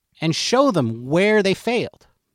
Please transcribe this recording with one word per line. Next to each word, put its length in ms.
and 140
show 380
them 340
where 380
they 100
failed. 540